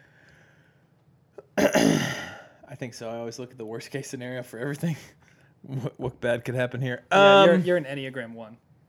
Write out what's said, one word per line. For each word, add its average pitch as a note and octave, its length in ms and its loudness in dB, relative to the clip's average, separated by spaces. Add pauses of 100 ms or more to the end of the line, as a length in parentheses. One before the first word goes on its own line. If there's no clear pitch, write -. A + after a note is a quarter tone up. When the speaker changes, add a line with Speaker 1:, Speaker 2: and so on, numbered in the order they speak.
(760)
Speaker 1:
<clears throat> - 800 -20
I - 1200 0
think B2 160 -10
so. A#2 160 -12
I A#2 80 -8
always A#2 220 -10
look B2 140 -14
at B2+ 60 -20
the A2+ 60 -12
worst A2+ 260 -12
case C#3 200 -10
scenario B2 320 -10
for A#2 160 -16
everything. D3 440 -4
<laughs> - 40 -20 (560)
What, C3 380 -10
what B2+ 220 -8
bad A#2+ 240 -2
could B2 80 -4
happen B2+ 260 -4
here? B2 220 -6 (100)
Speaker 2:
Yeah, G3 320 8
you're, F3 120 8
Speaker 1:
Um, F3+ 80 2
Speaker 2:
you're F3+ 120 2
an D#3 80 -4
Enneagram C3 480 -10
one. A2+ 240 -18 (320)